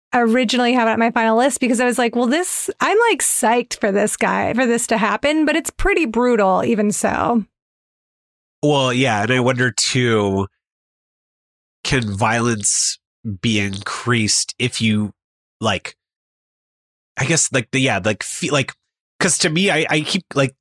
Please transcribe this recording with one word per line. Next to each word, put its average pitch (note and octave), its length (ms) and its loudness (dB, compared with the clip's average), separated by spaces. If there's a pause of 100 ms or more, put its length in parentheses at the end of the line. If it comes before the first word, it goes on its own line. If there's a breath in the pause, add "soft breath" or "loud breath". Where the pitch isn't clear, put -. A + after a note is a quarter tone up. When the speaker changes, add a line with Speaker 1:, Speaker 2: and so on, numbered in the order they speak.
(120)
Speaker 1:
originally A#3+ 600 2
have A#3 160 2
it - 20 2
on A3 80 0
my A3+ 100 2
final A3+ 280 2
list C4 240 0
because A#3+ 180 2
I B3+ 60 2
was B3 120 0
like, A#3+ 200 0
well, A#3+ 100 2
this, E4 420 -2 (120)
I'm, E4 160 2 (140)
like, C#4+ 100 -2
psyched - 580 0
for G3+ 140 0
this G3+ 240 0
guy, G3 360 0
for B3+ 120 0
this A#3 220 0
to A3+ 100 0
happen, C#4+ 480 0
but D4+ 100 2
it's - 140 -4
pretty - 360 0
brutal G#3+ 600 2
even G#3+ 260 2
so. - 540 -2 (1160)
Speaker 2:
Well, C#3 300 2
yeah. B2 320 2
And A2 80 -2
I B2+ 80 2
wonder B2 320 0
too, G#2 760 0 (1400)
can A#2+ 280 -2
violence A2+ 880 -2 (420)
be A2 180 0
increased G2+ 1000 -2
if A#2+ 220 -4
you, G#2+ 320 0 (460)
like, G#2 360 -4 (1200)
I C#3 80 -4
guess, D#3+ 260 0
like, C3 200 -2
the, C3+ 80 0
yeah, B2 240 2
like, G#2+ 200 -2
fe-, - 280 -6
like, C#3 220 0 (460)
'cause - 200 0
to F3+ 100 0
me, F3+ 200 0
I, D#3 200 0
I D#3 120 0
keep, F3 220 -4 (100)
like, C3+ 280 0